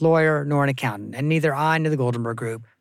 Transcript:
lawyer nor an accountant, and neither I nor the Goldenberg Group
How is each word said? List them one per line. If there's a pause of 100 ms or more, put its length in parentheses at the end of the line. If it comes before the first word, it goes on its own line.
lawyer
nor
an
accountant,
and
neither
I
nor
the
Goldenberg
Group (160)